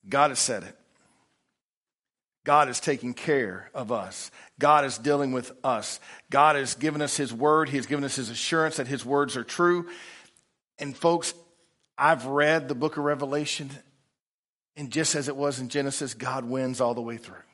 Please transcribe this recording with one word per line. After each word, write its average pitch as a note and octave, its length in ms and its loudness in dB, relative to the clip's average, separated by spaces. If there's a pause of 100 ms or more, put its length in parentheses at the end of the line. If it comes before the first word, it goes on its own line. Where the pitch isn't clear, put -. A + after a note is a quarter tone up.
God C#3 220 4
has B2 80 -4
said G#2+ 240 -2
it. - 100 -18 (1700)
God D3 240 6
is A#2+ 100 -4
taking B2 340 -2
care A2 600 -2
of B2 180 -6
us. G2+ 400 -6 (260)
God C#3+ 280 6
is A#2+ 120 -6
dealing C#3+ 360 0
with B2 180 -6 (140)
us. A#2+ 340 -2 (300)
God D3 260 8
has C3 200 -2
given D3+ 260 -2
us C#3 160 -2
his C3 160 -2
word. D3+ 340 4
He C#3 80 -4
has B2 120 -2
given C#3+ 180 -2
us C3 100 -4
his A#2 140 -6
assurance D#3+ 480 -2
that B2+ 100 -4
his B2+ 180 -6
words C3+ 300 0
are A#2+ 80 -6
true. F3 460 0 (920)
And C#3+ 160 -8
folks, E3+ 380 0 (640)
I've C#3 280 4
read D3 440 2
the D3 40 -2
book D3 220 -2
of D3 80 -2
Revelation, D3 680 -2 (1080)
and C#3 140 -10
just D#3 220 0
as C#3+ 140 -2
it C#3 80 -6
was C#3 240 -2
in B2+ 80 -8
Genesis, C3+ 460 -4
God B2 320 -6
wins B2+ 340 -4
all A#2+ 140 2
the A#2+ 80 -4
way A#2 160 -8
through. - 180 -18 (180)